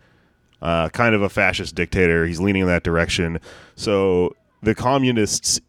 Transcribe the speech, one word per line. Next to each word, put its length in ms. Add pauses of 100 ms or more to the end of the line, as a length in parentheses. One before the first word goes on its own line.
(640)
uh, 280
kind 240
of 80
a 60
fascist 460
dictator. 520
He's 140
leaning 220
in 60
that 160
direction. 540 (380)
So 580 (280)
the 120
communists 840 (100)